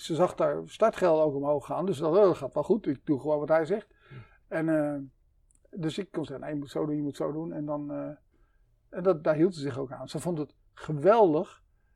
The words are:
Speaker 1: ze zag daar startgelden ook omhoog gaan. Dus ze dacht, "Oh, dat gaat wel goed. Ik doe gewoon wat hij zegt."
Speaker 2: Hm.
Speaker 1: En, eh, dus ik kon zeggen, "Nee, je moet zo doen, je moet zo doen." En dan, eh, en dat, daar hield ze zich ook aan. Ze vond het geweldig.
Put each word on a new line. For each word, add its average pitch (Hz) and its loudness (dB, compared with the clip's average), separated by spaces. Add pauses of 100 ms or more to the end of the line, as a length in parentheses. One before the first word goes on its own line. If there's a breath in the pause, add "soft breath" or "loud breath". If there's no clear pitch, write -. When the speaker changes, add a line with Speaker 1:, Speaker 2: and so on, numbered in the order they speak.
Speaker 1:
ze - -6
zag 269 2
daar 160 0
startgelden 165 2
ook 147 0
omhoog 139 -2
gaan. 147 -4
Dus 185 -2
ze 139 -8
dacht, 160 2
"Oh, 214 8
dat 175 6
gaat - -10
wel 147 -2
goed. 214 0
Ik 143 -4
doe 139 0
gewoon 147 0
wat 147 -4
hij 160 4
zegt." 202 -4 (220 loud breath)
Speaker 2:
Hm. 135 -20 (340 loud breath)
Speaker 1:
En, 160 -2
eh, 147 0 (840)
dus 156 -4
ik 196 -8
kon 160 -6
zeggen, 131 -12
"Nee, 151 -6
je 147 -4
moet 143 -12
zo 160 -4
doen, 151 -2
je 151 -4
moet 143 -6
zo 151 -4
doen." 165 -8
En 151 -6
dan, 147 -6
eh, 143 -8 (800)
en - -10
dat, 175 2
daar 160 4
hield 170 4
ze 156 -12
zich 139 -6
ook 131 -8
aan. 127 -14
Ze - -8
vond 175 -4
het 147 -8 (180)
geweldig. 170 2 (340)